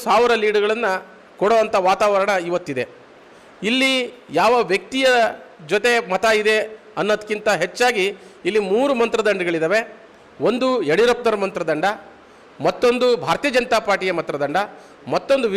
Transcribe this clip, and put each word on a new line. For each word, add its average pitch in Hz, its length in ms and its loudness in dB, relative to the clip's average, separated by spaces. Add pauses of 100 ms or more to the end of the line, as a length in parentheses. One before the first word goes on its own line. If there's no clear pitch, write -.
ಸಾವಿರ 226 260 4 (120)
ಲೀಡ್‌ಗಳನ್ನು 208 480 0 (480)
ಕೊಡುವಂಥ 220 340 2 (120)
ವಾತಾವರಣ 196 440 2 (180)
ಇವತ್ತಿದೆ. 160 360 -4 (840)
ಇಲ್ಲಿ 262 240 0 (480)
ಯಾವ 220 140 4 (180)
ವ್ಯಕ್ತಿಯ 254 340 -2 (680)
ಜೊತೆ 214 200 2 (200)
ಮತ 190 120 -2 (160)
ಇದೆ 214 180 2 (400)
ಅನ್ನೋದಕ್ಕಿಂತ 208 500 -2 (140)
ಹೆಚ್ಚಾಗಿ 233 420 0 (400)
ಇಲ್ಲಿ 208 160 0 (120)
ಮೂರು 262 280 2
ಮಂತ್ರದಂಡಗಳಿದ್ದಾವೆ. 190 800 0 (680)
ಒಂದು 254 200 0 (220)
ಯಡಿಯೂರಪ್ಪನವ್ರ 233 540 2
ಮಂತ್ರದಂಡ, 165 400 -4 (840)
ಮತ್ತೊಂದು 247 400 2 (180)
ಭಾರತೀಯ 175 260 0
ಜನತಾ 240 280 0
ಪಾರ್ಟಿಯ 190 400 -2
ಮಂತ್ರದಂಡ, 147 400 -2 (560)
ಮತ್ತೊಂದು 240 420 0